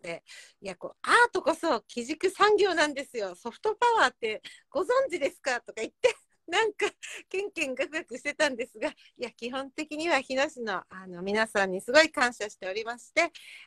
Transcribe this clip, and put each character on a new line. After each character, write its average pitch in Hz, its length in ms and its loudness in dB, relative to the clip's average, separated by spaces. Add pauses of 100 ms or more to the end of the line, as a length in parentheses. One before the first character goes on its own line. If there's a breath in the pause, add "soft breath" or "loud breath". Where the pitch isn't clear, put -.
て、 170 220 -10 (380 loud breath)
い 196 60 -10
や、 185 80 -8
こ - 200 -12
う、 - 80 -20
ア 269 80 0
ー - 20 8 (180)
ト 359 100 -2
こ 320 140 0
そ 277 260 0
基 233 240 -8
軸 320 240 -2
産 415 260 4
業 370 180 4
な 311 140 4
ん 294 60 -4
で 262 120 -8
す - 120 -10
よ。 190 180 -6
ソ - 160 -10
フ - 100 -20
ト 427 140 -2
パ 494 100 0 (160)
ワ 269 60 6
ー 247 40 2
っ - 40 -20
て 220 260 -6 (280 loud breath)
ご - 120 -2
存 294 60 -2 (220)
知 349 100 -4
で - 100 0
す - 120 -12
か 247 180 -2
と - 140 -14
か 220 80 -8
言 - 80 -6
っ - 120 -18
て、 480 140 4 (340)
な 403 160 2
ん 415 80 -2
か、 381 140 0 (420 loud breath)
ケ 381 120 -4
ン 415 100 -8
ケ 320 140 -4
ン 262 100 -4
ガ 269 100 -2
ク 285 60 -16
ガ 320 120 -6
ク 247 140 -12
し - 60 -14
て 294 100 -4
た 302 160 2
ん 262 60 -4
で 226 100 -6
す - 140 -20
が、 226 100 -4
い - 60 -10 (220 soft breath)
や、 233 140 -10
基 240 200 -10
本 269 200 -8
的 302 240 -8
に 320 140 -2
は 285 100 4
日 262 160 -6
野 277 140 0
市 254 120 -12
の、 202 280 -4
あ 185 180 -16
の、 175 140 -12
皆 214 260 0
さ 202 180 2
ん 185 60 -4
に 185 80 -4
す 233 120 -8
ご 302 100 8
い 311 100 4
感 247 220 0
謝 208 160 -8
し - 80 -18
て 190 100 -10
お 190 60 -6
り 220 100 -6
ま 240 140 -8
し - 160 -20
て、 330 180 2 (360 loud breath)